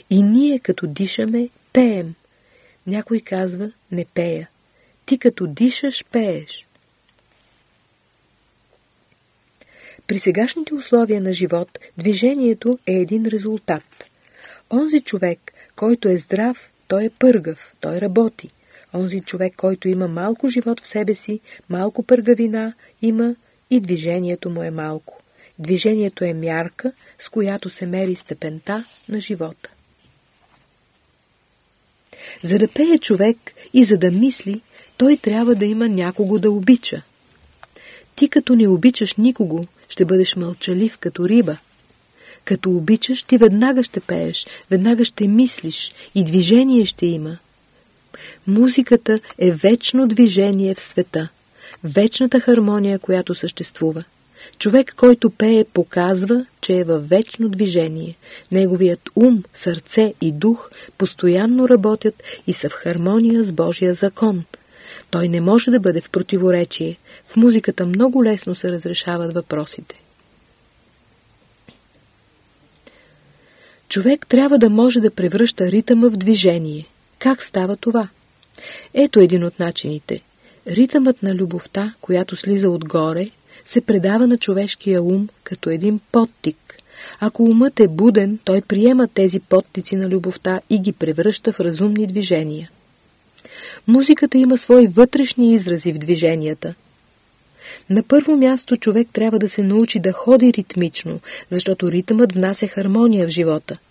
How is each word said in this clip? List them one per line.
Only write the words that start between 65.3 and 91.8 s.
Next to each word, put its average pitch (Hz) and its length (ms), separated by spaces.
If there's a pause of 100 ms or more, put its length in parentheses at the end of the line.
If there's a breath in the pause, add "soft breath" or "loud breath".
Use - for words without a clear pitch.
може 220 300
да 247 80
бъде 175 220
в - 80
противоречие. 180 840 (320 soft breath)
В - 80
музиката 220 500
много 240 380
лесно 202 320
се 180 160
разрешават 175 600
въпросите. - 680 (4000 soft breath)
Човек 240 380
трябва 269 300
да 226 120
може 233 300
да 214 120
превръща 185 600
ритъма 233 360
в 220 100
движение. 170 680 (340)
Как - 240
става 196 340
това? 226 320 (840 loud breath)
Ето 277 260
един 175 240
от 175 160
начините. 151 640 (460 soft breath)
Ритъмът 254 560
на 190 120
любовта, 190 640
която 185 340
слиза 196 340
отгоре, 165 600 (360 soft breath)
се - 160
предава 208 460
на 240 100
човешкия 196 640
ум 196 280 (140)
като - 260
един 196 300 (120)
подтик. - 680 (420 loud breath)
Ако 220 240
умът 233 360
е 208 80
буден, 202 560
той 196 180
приема 233 460
тези 190 320
подтици - 560
на 190 140
любовта 185 600
и 214 100
ги 185 120
превръща 170 640
в - 60
разумни 196 480